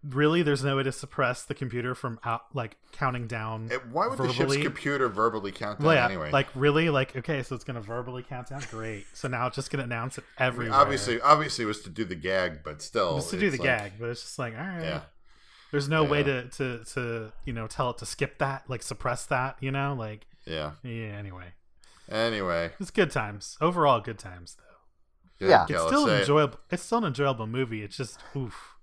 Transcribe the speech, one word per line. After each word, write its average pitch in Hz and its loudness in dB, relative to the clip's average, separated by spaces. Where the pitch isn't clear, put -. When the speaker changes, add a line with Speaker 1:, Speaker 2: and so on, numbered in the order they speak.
Speaker 1:
Really, 147 4
there's 143 4
no 139 2
way 135 2
to 135 0
suppress 127 -2
the - -6
computer 123 -4
from 117 -6
out, 117 -2
like, 113 -4
counting 127 -2
down 110 -4
Speaker 2:
And 123 -4
why 185 2
would 262 -4
the 131 0
ship's 120 0
Speaker 1:
verbally? 139 2
Speaker 2:
computer 143 0
verbally 107 0
count 104 -8
down 143 0
Speaker 1:
Well, 160 8
yeah, 123 6
Speaker 2:
anyway? 85 -2
Speaker 1:
like, 139 4
really? 147 4
Like, 135 2
okay, 131 -2
so - -6
it's 123 -8
gonna 120 -8
verbally 123 -8
count 123 -10
down? 135 -10
Great. 110 -8
So - -8
now 123 0
it's 123 -2
just 139 -6
gonna 139 -2
announce 120 -4
it - -14
Speaker 2:
I 131 4
mean, - 4
Speaker 1:
everywhere. 120 2
Speaker 2:
obviously, 127 4
obviously 143 6
it - 2
was 104 -2
to 92 -14
do 107 -4
the 90 -4
gag, 87 0
but 76 -10
still, 95 0
Speaker 1:
It 80 2
was - -2
to 190 -4
do 202 2
Speaker 2:
it's 135 -2
Speaker 1:
the - -4
Speaker 2:
like 123 2
Speaker 1:
gag, 101 -8
but 117 -4
it's 120 -8
just - -12
like, 120 -4
all 147 -6
right. 180 -6
Speaker 2:
Yeah. 76 -4
Speaker 1:
There's 143 0
no 156 4
way 147 4
Speaker 2:
Yeah. - 4
Speaker 1:
to, 127 -2
to, 123 -4
to, 117 -4
you 131 -4
know, 113 -6
tell 123 -2
it 117 -8
to 113 -10
skip - -4
that, 135 -4
like, 123 -6
suppress - -4
that, 131 0
you 131 -2
know? 139 0
Like, 107 -8
Speaker 2:
Yeah. 76 -4
Speaker 1:
yeah, 113 -8
anyway. 90 -12
Speaker 2:
Anyway. 95 0
Speaker 1:
It's 190 -8
good 180 4
times. 104 -6
Overall 156 4
good 107 -8
times, 87 -16
though. - -12
Speaker 2:
Good 95 8
Speaker 3:
Yeah. 107 10
Speaker 1:
It's - -4
Speaker 2:
Gala 82 2
Speaker 1:
still - 4
an 117 4
Speaker 2:
say 107 6
it. 101 6
Speaker 1:
enjoyable, 143 4
it's 175 -4
still - 0
an 233 2
enjoyable 131 0
movie. 113 -4
It's 101 -12
just, 123 -8
oof. 127 -8